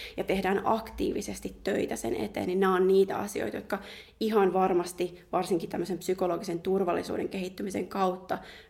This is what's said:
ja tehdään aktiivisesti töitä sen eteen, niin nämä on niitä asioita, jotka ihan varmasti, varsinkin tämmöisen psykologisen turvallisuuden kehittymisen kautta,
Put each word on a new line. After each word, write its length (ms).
ja 60
tehdään 400
aktiivisesti 1000
töitä 320
sen 200
eteen, 320
niin 120
nämä 160
on 120
niitä 300
asioita, 400
jotka 220
ihan 340
varmasti, 760
varsinkin 380
tämmöisen 280
psykologisen 640
turvallisuuden 680
kehittymisen 580
kautta, 500